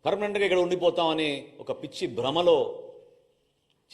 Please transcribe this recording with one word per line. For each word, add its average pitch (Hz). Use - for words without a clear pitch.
పర్మనెంట్గా 202
ఇక్కడ 180
ఉండిపోతామని 165
ఒక -
పిచ్చి 165
భ్రమలో 143